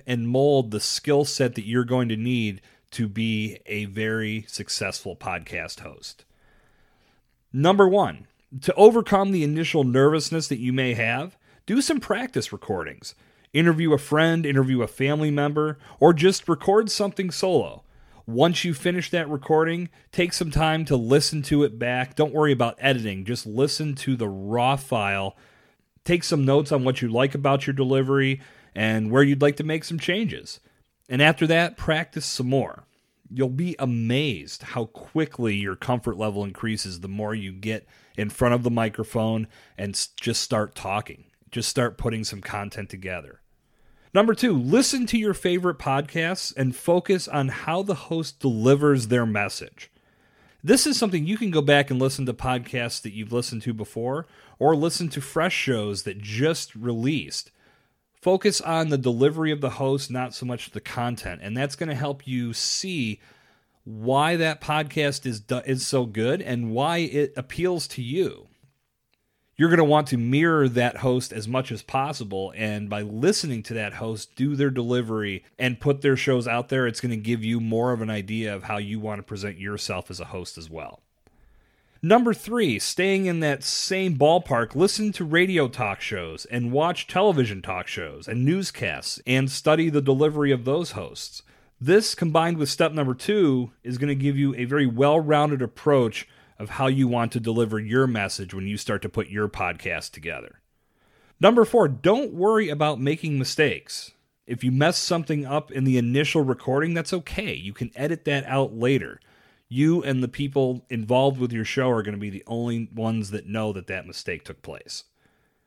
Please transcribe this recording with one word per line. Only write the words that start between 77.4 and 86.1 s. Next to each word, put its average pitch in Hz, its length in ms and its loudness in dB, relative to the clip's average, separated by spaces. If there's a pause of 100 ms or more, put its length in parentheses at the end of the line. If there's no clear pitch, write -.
you 117 160 0
more 113 320 0
of 113 80 -4
an 110 80 -4
idea 107 440 -4
of 95 100 -8
how 104 140 -4
you 104 220 -6
wanna 104 240 -8
present 101 340 -10
yourself 98 540 -8
as 85 80 -12
a 85 60 -12
host 90 320 -12
as 80 120 -16
well. 80 340 -14 (960)
Number 226 320 6
three, 202 460 0
staying 190 460 0
in 170 160 0
that 143 200 0
same 185 560 -2
ballpark, 147 560 2
listen 208 380 2
to 180 140 -6
radio 170 420 2
talk 104 320 -6
shows 85 460 -8